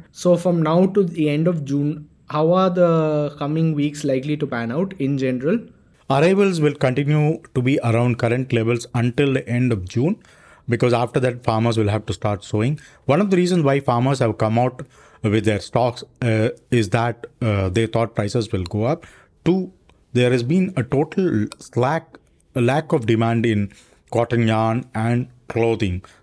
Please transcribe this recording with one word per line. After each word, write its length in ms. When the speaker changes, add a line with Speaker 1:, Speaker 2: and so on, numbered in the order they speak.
Speaker 1:
So 260
from 240
now 240
to 180
the 240
end 200
of 180
June, 420
how 240
are 160
the 720
coming 340
weeks 300
likely 340
to 80
pan 260
out 280
in 180
general? 400
Speaker 2:
Arrivals 540
will 140
continue 680
to 80
be 200
around 360
current 340
levels 400
until 400
the 160
end 220
of 180
June, 320
because 240
after 280
that, 220
farmers 320
will 140
have 160
to 80
start 300
sowing. 360
One 160
of 100
the 60
reasons 260
why 160
farmers 400
have 180
come 220
out 260
with 220
their 160
stocks, 420
uh, 280
is 200
that, 360
uh, 280
they 180
thought 260
prices 380
will 140
go 180
up. 240
Two, 260
there 200
has 120
been 320
a 80
total 640
slack, 600
a 80
lack 300
of 160
demand 400
in 240
cotton 360
yarn 460
and 360
clothing. 560